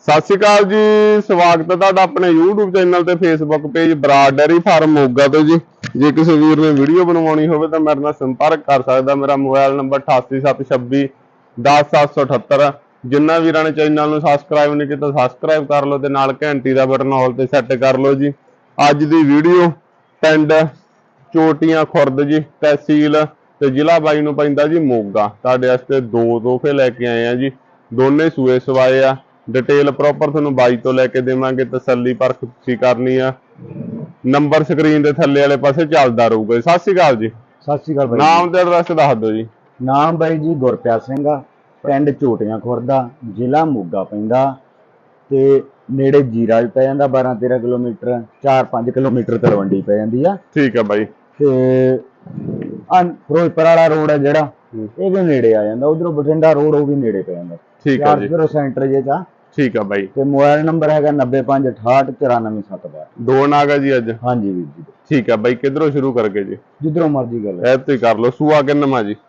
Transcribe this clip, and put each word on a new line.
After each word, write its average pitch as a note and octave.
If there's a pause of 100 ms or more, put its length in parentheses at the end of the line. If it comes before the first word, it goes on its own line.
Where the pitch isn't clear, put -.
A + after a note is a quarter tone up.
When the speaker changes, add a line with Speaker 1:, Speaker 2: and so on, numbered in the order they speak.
Speaker 1:
ਸਤਿ D#3
ਸ਼੍ਰੀ G3+
ਅਕਾਲ G#3
ਜੀ, G#3+
ਸਵਾਗਤ E3+
ਹੈ F#3
ਤੁਹਾਡਾ F#3+
ਆਪਣੇ E3+
YouTube F#3
ਚੈਨਲ F3+
ਤੇ F3
Facebook D#3
ਪੇਜ E3
ਬਰਾੜ C#3
ਡੇਅਰੀ D3+
ਫਾਰਮ D#3+
ਮੋਗਾ C#3
ਤੋਂ D3+
ਜੀ। D#3+ (380)
ਜੇ C#3+
ਕਿਸੇ D#3+
ਵੀਰ D3+
ਨੇ D#3
ਵੀਡੀਓ D3+
ਬਣਵਾਉਣੀ D#3+
ਹੋਵੇ D#3+
ਤਾਂ D#3+
ਮੇਰੇ D3+
ਨਾਲ D3
ਸੰਪਰਕ D3
ਕਰ C#3
ਸਕਦਾ। C3
ਮੇਰਾ C#3
ਮੋਬਾਈਲ C3+
ਨੰਬਰ C3+
ਅਠਾਸੀ C3+
ਸੱਤ C#3
ਛੱਬੀ C3+ (520)
ਦਸ C#3+
ਸੱਤ D3
ਸੌ D3
ਅਠੱਤਰ। C#3 (320)
ਜਿੰਨਾ D3
ਵੀਰਾਂ D#3+
ਨੇ D#3
ਚੈਨਲ D3+
ਨੂੰ D3+
ਸਬਸਕ੍ਰਾਈਬ D3
ਨਹੀਂ D3
ਕੀਤਾ, C#3+
ਸਬਸਕ੍ਰਾਈਬ C#3+
ਕਰ C#3+
ਲਓ C#3+
ਤੇ C#3
ਨਾਲ C3+ (100)
ਘੰਟੀ C3+
ਦਾ C3
ਬਟਨ C3
all B2+
ਤੇ C3
ਸੈੱਟ B2+
ਕਰ C3
ਲਓ C#3
ਜੀ। C#3 (560)
ਅੱਜ D3
ਦੀ D#3
ਵੀਡੀਓ E3+ (520)
ਪਿੰਡ D#3 (800)
ਚੋਟੀਆਂ D#3+
ਖੁਰਦ C#3
ਜੀ, D3 (220)
ਤਹਿਸੀਲ D3+ (340)
ਤੇ C#3+
ਜ਼ਿਲ੍ਹਾ D3+
ਬਾਈ D3+
ਨੂੰ D3
ਪੈਂਦਾ D3
ਜੀ E3
ਮੋਗਾ। A2 (160)
ਤੁਹਾਡੇ B2+
ਵਾਸਤੇ B2+
ਦੋ A#2
ਤੋਹਫੇ B2+
ਲੈ C3+
ਕੇ A#2+
ਆਏ A#2
ਆ A#2+
ਜੀ, C3 (420)
ਦੋਨੇ C#3
ਸੂਏ B2+
ਸਵਾਏ C3
ਆ। C3 (340)
ਡਿਟੇਲ C#3+
ਪ੍ਰੋਪਰ D3
ਤੁਹਾਨੂੰ D3
ਬਾਈ B2
ਤੋਂ C3
ਲੈ C3
ਕੇ C3
ਦੇਵਾਂਗੇ, C3
ਤਸੱਲੀ B2+
ਪਰਖ B2+
ਤੁਸੀਂ B2
ਕਰਨੀ B2+
ਆ। C3 (920)
ਨੰਬਰ D3
ਸਕਰੀਨ D3+
ਦੇ D3
ਥੱਲੇ C#3+
ਵਾਲੇ C#3+
ਪਾਸੇ C#3
ਚੱਲਦਾ B2+
ਰਹੂਗਾ A2
ਜੀ। A#2+
ਸਤਿ E3+
ਸ਼੍ਰੀ F#3
ਅਕਾਲ D#3+
ਜੀ। A2 (320)
Speaker 2:
ਸਤਿ D3
ਸ਼੍ਰੀ D#3
ਅਕਾਲ C#3
ਬਾਈ A#2
Speaker 1:
ਨਾਮ E3+
Speaker 2:
ਜੀ। E3+
Speaker 1:
ਤੇ F#3
ਐਡਰੈਸ F3
ਦੱਸ D3
ਦਿਓ A2
ਜੀ। A2 (360)
Speaker 2:
ਨਾਮ C#3+
ਬਾਈ D#3+
ਜੀ D#3
ਗੁਰਪ੍ਰੀਤ A#2+
ਸਿੰਘ C#3
ਆ, C#3+ (400)
ਪਿੰਡ C#3+ (100)
ਝੋਟੀਆਂ A2
ਖੁਰਦ A#2+
ਆ, C3 (260)
ਜ਼ਿਲ੍ਹਾ B2+
ਮੋਗਾ G2
ਪੈਂਦਾ A#2+ (720)
ਤੇ C3+ (280)
ਨੇੜੇ C3+
ਜੀਰਾ A2+
ਵੀ A#2+
ਪੈ C3
ਜਾਂਦਾ C#3
ਬਾਰਾਂ B2+
ਤੇਰਾਂ B2
ਕਿਲੋਮੀਟਰ, A#2+ (200)
ਚਾਰ C3+
ਪੰਜ A#2
ਕਿਲੋਮੀਟਰ A#2+
ਤਲਵੰਡੀ G2
ਪੈ G#2
ਜਾਂਦੀ A2
ਆ। F#3 (180)
Speaker 1:
ਠੀਕ C3
ਆ A2+
ਬਾਈ। G#2 (340)
Speaker 2:
ਤੇ D3 (1400)
ਆ F3+
ਫਿਰੋਜ਼ਪੁਰ D#3+
ਵਾਲਾ E3
ਰੋਡ D#3
ਆ D3+
ਜਿਹੜਾ, C#3+ (240)
Speaker 1:
ਹੂੰ। A2 (100)
Speaker 2:
ਇਹ F#3
ਵੀ F#3+
ਨੇੜੇ B2+
ਆ G#2+
ਜਾਂਦਾ, A2+
ਉਧਰੋਂ D#3+
ਬਠਿੰਡਾ D#3
ਰੋਡ D3
ਉਹ D3
ਵੀ C#3+
ਨੇੜੇ A2
ਪੈ F2+
ਜਾਂਦਾ। F2
Speaker 1:
ਠੀਕ -
ਆ C#3+
Speaker 2:
ਚਾਰ D3
Speaker 1:
ਜੀ। G2+
Speaker 2:
ਕਿਲੋ D#3+
ਸੈਂਟਰ C3+
ਜੇ C3+
ਚ C3+
ਆ। E3 (340)
Speaker 1:
ਠੀਕ B2
ਆ G#2+
ਬਾਈ। G2+
Speaker 2:
ਤੇ C3+
ਮੋਬਾਈਲ C#3+
ਨੰਬਰ D#3+
ਹੈਗਾ D3+
ਨੱਬੇ C3+
ਪੰਜ C3+
ਅਠਾਹਠ B2
ਚੁਰਾਨਵੇਂ A2+
ਸੱਤ F2+
ਬਾਰਾਂ। D2+ (160)
Speaker 1:
ਦੋ C3+
ਨਾਗ D3
ਆ C#3+
ਜੀ C3+
ਅੱਜ? A2+ (120)
Speaker 2:
ਹਾਂਜੀ A#2+
ਵੀਰ F2+
ਜੀ। D2+ (260)
Speaker 1:
ਠੀਕ C3
ਆ A2+
ਬਾਈ, A2
ਕਿੱਧਰੋਂ C#3+
ਸ਼ੁਰੂ C3+
ਕਰਕੇ G#2
ਜੀ? G2 (240)
Speaker 2:
ਜਿੱਧਰੋਂ D#3+
ਮਰਜ਼ੀ A#2+
ਗੱਲ। F#2+
Speaker 1:
ਇਹ B2+
ਤੇ C3+
ਕਰ A2+
ਲਓ। A#2
ਸੂਆ D3+
ਕਿੰਨਵਾਂ C#3
ਜੀ? G#2 (140)